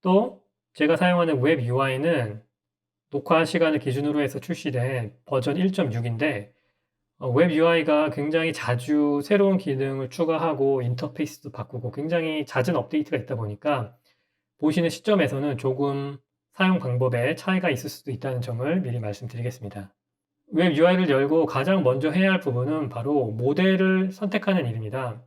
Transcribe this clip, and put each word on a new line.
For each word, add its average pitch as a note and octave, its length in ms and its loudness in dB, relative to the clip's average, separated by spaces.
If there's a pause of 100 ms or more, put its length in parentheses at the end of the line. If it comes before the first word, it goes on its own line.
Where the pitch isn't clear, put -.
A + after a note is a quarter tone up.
또 F#3+ 400 2 (320)
제가 - 240 2
사용하는 F3 420 2
웹 C#3+ 240 2
유아이는 C3 760 0 (680)
녹화 D#3+ 380 2
시간을 D#3+ 320 2
기준으로 C#3+ 420 -2
해서 C3+ 180 -2
출시된 B2+ 880 -4
버전 C#3 320 -2
일 F#3 160 2
점 C3+ 220 0
육인데, A#2 580 -2 (640)
어, C3 100 -6
웹 D#3 240 4
유아이가 D3+ 580 4
굉장히 D#3+ 420 -2
자주 C#3+ 680 0
새로운 G3 340 4
기능을 C3+ 540 -2
추가하고 D3+ 720 0
인터페이스도 C#3+ 720 -6
바꾸고 A#2+ 400 -10
굉장히 D#3 520 -2
잦은 D3 300 0
업데이트가 D3 420 -2
있다 - 200 -6
보니까 A2 580 -4 (640)
보시는 D#3+ 320 2
시점에서는 D3 680 0
조금 C#3 600 -4 (340)
사용 F#3 280 2
방법에 B2+ 560 0
차이가 F#3 340 -2
있을 C3 200 -4
수도 - 200 -12
있다는 B2+ 300 -6
점을 B2+ 400 -2
미리 B2 180 -6
말씀드리겠습니다. A2 960 -10 (560)
웹 E3 260 2
유아이를 F3+ 320 4
열고 C#3+ 380 2
가장 D#3 380 0
먼저 C3+ 260 2
해야 F#3+ 220 2
할 F#3 80 0
부분은 C3+ 480 -2
바로 B2+ 380 -2
모델을 F#3 840 2
선택하는 F#3+ 560 -2
일입니다. A2+ 600 -6